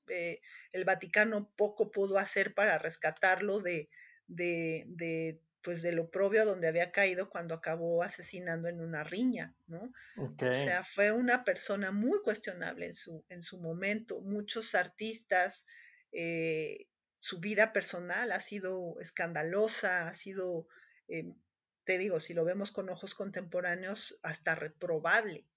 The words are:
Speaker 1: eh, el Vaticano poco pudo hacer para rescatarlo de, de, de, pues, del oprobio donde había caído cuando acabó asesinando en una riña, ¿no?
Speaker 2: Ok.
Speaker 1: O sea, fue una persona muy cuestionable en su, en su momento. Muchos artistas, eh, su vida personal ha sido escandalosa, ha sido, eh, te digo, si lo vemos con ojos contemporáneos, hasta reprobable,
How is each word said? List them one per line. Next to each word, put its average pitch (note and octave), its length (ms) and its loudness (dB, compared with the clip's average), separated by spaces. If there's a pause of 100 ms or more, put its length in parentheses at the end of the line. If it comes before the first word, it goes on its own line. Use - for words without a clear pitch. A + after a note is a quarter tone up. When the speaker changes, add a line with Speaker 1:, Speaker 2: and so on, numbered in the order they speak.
Speaker 1:
eh, E3+ 320 -4 (320)
el F#3 120 -2
Vaticano G#3 720 2
poco G#3 340 2
pudo G3 280 2
hacer G3 360 0
para G3 240 4
rescatarlo F#3+ 840 2
de, F3 280 -2 (380)
de, E3 600 0
de, E3 520 -4 (220)
pues, E3+ 200 -4
del E3+ 180 2
oprobio G3 440 4
donde F#3 220 2
había E3+ 240 2
caído F#3+ 400 2
cuando E3+ 240 -6
acabó E3+ 480 0
asesinando F3 640 -4
en E3+ 120 -4
una D#3+ 240 -4
riña, F#3 500 0 (140)
¿no? F#3+ 240 -10 (240)
Speaker 2:
Ok. D3 340 -6
Speaker 1:
O B2+ 40 4
sea, F3 280 2
fue G3+ 300 2
una B3 320 4
persona G3 480 0
muy B3+ 300 2
cuestionable F3+ 640 -4
en F3 80 -8
su, E3 340 -12
en F3+ 120 -14
su F3+ 200 -10
momento. F#3 600 -2
Muchos G#3 540 -4
artistas, F#3+ 880 0 (460)
eh, E3 800 -2 (320)
su - 180 -8
vida G#3 340 4
personal F#3+ 600 -2
ha F#3 80 -2
sido F#3 600 -6
escandalosa, F3 1080 0
ha E3 60 -8
sido, F3+ 520 -4 (400)
eh, E3 260 -8 (520)
te F#3 140 2
digo, F#3 200 2
si E3 160 -6
lo E3 100 2
vemos F#3+ 280 -2
con F#3+ 160 -4
ojos F3+ 260 -8
contemporáneos, F#3 1120 -4
hasta D#3+ 320 -2
reprobable, E3 920 0 (100)